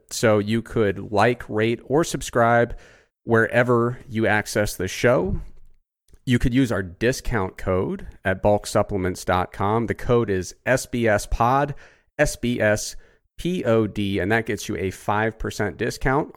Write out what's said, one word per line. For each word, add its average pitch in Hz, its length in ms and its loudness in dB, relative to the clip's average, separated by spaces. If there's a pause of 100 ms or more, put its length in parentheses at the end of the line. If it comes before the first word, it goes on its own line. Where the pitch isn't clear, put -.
(100)
So 107 300 2
you 107 220 0
could 101 500 -2
like, 113 360 2
rate, 110 360 0
or 147 180 2
subscribe 117 720 2 (460)
wherever 117 840 2
you 110 180 0
access 104 480 0
the 92 140 -4
show. 165 520 2 (840)
You 123 140 2
could 120 160 0
use 127 160 2
our 98 140 -2
discount 98 720 -2
code 107 500 -2 (180)
at 95 180 -2
bulk 104 260 2
supplements 95 560 -2
dot 90 280 -2
com. 107 340 -2
The 101 80 -2
code 117 360 0
is 92 240 -4 (100)
S 127 220 0
B 117 220 -2
S 104 180 0
Pod, 139 480 0 (420)
S 147 200 0
B 120 240 -2
S 107 340 0 (440)
P 175 260 -4
O 113 240 2
D, 98 320 -2
and 90 100 0
that 113 160 0
gets 104 220 -6
you 101 80 -4
a 92 160 -4
five 107 440 -2
percent 104 420 -4
discount 131 580 -2